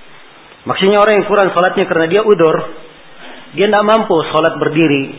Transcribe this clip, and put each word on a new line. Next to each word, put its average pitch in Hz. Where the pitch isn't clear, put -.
Maksudnya 196
orang 208
yang -
kurang 196
salatnya 180
karena 165
dia 208
udur. 165
Dia 196
tidak 208
mampu 208
salat 156
berdiri, 143